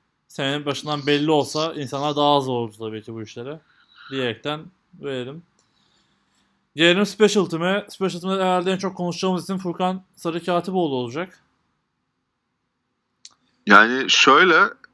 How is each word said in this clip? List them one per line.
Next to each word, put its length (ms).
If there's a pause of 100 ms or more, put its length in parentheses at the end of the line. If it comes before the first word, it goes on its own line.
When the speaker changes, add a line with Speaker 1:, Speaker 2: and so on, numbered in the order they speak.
(280)
Speaker 1:
senenin 380
başından 400
belli 240
olsa 440
insanlar 420
daha 200
az 120
olurdu 300
tabii 240
ki 120
bu 80
işlere. 380 (500)
Diyerekten 500 (340)
verelim. 480 (1300)
Gelelim 300
Special 400
Team'e. 420
Special 320
Team'de 220
herhalde 300
en 60
çok 180
konuşacağımız 460
isim 160
Furkan 440 (140)
Sarı 280
Katipoğlu 500
olacak. 480 (2250)
Speaker 2:
Yani 440
şöyle, 460 (380)